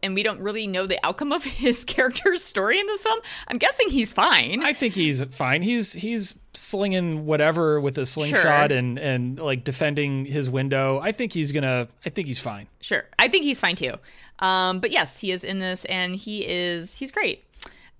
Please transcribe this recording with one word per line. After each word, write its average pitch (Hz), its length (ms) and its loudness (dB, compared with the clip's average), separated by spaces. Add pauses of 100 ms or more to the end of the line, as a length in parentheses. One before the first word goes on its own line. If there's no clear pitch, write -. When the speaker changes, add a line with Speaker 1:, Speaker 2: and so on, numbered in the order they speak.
Speaker 1:
and 190 140 -2
we 208 80 0
don't 214 160 -2
really 208 260 -4
know 190 220 -2
the 185 180 0
outcome 285 260 -2
of 302 120 -2
<laughs> - 0 -
his 247 420 0
character's 330 580 0
story 214 360 0
in 403 80 0
this 415 160 -4
film. 440 160 2 (300)
I'm 240 100 -2
guessing 508 320 2
he's 262 220 2
fine. 220 500 4
Speaker 2:
I 294 100 2
think 220 220 0
he's 151 300 2
fine. 135 360 0
He's, 226 320 0
he's 208 400 -4 (200)
slinging 180 760 -2
whatever 156 520 4
with 139 200 0
a 131 80 -2
slingshot 151 640 4
Speaker 1:
Sure. 131 80 4
Speaker 2:
and, 123 180 -2
and, 131 420 -2
like, 135 240 -2
defending 139 600 0
his 139 240 -2
window. 135 500 0
I 180 120 -2
think 220 220 -4
he's 151 180 -2
gonna, 131 380 0 (140)
I 175 60 -6
think 165 160 -4
he's 131 140 -6
fine. 104 260 -8 (160)
Speaker 1:
Sure. - 240 -2 (140)
I 233 80 6
think 320 160 2
he's 285 160 0
fine 175 160 0
too. 127 180 -4 (460)
Um, 185 400 2
but 226 100 -2
yes, - 300 -2
he 190 120 -4
is 180 120 -4
in 190 160 -4
this 185 260 -6
and 180 300 -2
he 208 320 -6
is, 175 500 -4
he's 269 140 -8
great. - 320 -2 (560)